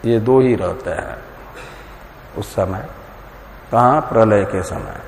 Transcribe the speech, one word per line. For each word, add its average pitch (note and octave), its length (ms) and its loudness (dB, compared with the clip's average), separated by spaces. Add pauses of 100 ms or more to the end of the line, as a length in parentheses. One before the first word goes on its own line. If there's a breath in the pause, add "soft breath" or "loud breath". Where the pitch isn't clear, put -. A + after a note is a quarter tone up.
ये A#2 140 2
दो B2+ 200 4
ही B2+ 160 4
रहते F2+ 340 -6
हैं D#2+ 280 -8 (1200 loud breath)
उस - 180 -10
समय। F#2+ 300 -4 (840)
कहाँ? B2 300 4
प्रलय G#2+ 440 4
के F#2 180 -4
समय। - 440 -10